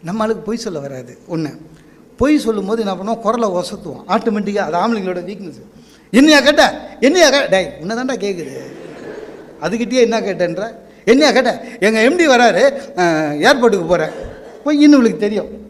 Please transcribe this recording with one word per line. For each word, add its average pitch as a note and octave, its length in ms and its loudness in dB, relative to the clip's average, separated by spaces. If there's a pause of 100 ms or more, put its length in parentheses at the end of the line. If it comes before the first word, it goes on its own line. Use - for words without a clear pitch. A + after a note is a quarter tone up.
நம்ம G3+ 200 -4
ஆளுக்கு A3 180 -4
பொய் A3+ 160 -6
சொல்ல F#3+ 220 -8
வராது. B2+ 380 -14 (120)
ஒண்ணு, D#3+ 280 -6 (600)
பொய் D4 200 2
சொல்லும் G#3+ 280 -2
போது A3 200 -2
என்ன G3 80 -4
பண்ணுவோம்? G#3 260 -6
குரலை A3+ 300 0
ஒசத்துவோம் F3 580 -8
ஆட்டோமேட்டிக்கா. G#3 500 -2
அது E3+ 200 -2
ஆம்பளைங்களோட F#3+ 460 -2
வீக்னஸ். F#3 380 -14 (500)
"என்னையா C#4+ 300 6
கேட்ட? C#4 480 2 (100)
என்னையா D#4 300 4
கே-," C4+ 200 0
"டேய், F#3 300 0
உன்னை F#3+ 180 -6
தான்டா B3+ 220 -6
கேக்குது, F3 320 -6 (1120)
அதுகிட்டயே G#3+ 320 -4
என்ன A3+ 260 4
கேட்டேன்ற?" F#3 520 -4 (340)
"என்னையா C4+ 260 4
கேட்ட?" A#3+ 320 0 (160)
"எங்க A3 220 2
எம் C4+ 140 4
டி E4+ 120 4
வராரு, A#3+ 440 4 (240)
அஹ், D#3 440 0
ஏர்போர்ட்டுக்கு G#3+ 480 2
போறேன்." D#3+ 220 0 (560)
பொய்ன்னு D4 160 2
இவளுக்கு C4+ 360 6
தெரியும் G#3 300 -4 (220)